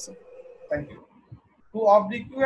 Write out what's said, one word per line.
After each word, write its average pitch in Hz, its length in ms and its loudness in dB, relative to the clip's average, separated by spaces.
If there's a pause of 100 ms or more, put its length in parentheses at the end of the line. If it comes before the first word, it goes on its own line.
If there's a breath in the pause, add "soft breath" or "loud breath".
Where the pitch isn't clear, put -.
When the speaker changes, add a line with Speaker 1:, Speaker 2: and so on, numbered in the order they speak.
Speaker 1:
sir। - 120 -18 (540)
Speaker 2:
Thank - 220 -6
you। - 80 -20 (720)
To 214 60 -8 (180)
oblique 208 360 -2 (140)